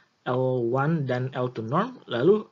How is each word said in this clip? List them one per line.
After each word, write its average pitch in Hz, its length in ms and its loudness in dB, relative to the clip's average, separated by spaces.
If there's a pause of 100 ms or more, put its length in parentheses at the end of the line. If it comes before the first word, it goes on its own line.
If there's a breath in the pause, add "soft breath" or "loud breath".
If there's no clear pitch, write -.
(280 loud breath)
L 127 420 0
one 139 380 0
dan 127 240 -2
L 123 180 -2
two 120 140 -8
norm, 185 320 -2 (100)
lalu, 151 460 4